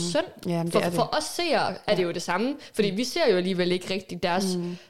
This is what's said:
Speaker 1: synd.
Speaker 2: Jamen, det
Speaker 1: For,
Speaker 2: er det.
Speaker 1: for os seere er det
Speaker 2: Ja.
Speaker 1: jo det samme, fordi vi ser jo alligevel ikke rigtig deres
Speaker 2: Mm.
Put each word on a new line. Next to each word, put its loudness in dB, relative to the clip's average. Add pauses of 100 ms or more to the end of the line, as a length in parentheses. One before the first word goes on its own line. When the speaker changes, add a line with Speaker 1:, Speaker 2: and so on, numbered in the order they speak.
(100)
Speaker 1:
synd. 2 (280)
Speaker 2:
Jamen, 0
det -4
Speaker 1:
For, 4
Speaker 2:
er 2
det. 0
Speaker 1:
for 0
os -2
seere 0 (120)
er 2
det 2
Speaker 2:
Ja. 0
Speaker 1:
jo -2
det -6
samme, -2 (180)
fordi 2
vi -2
ser 0
jo 6
alligevel 2
ikke -2
rigtig -8
deres 2
Speaker 2:
Mm. -4 (140)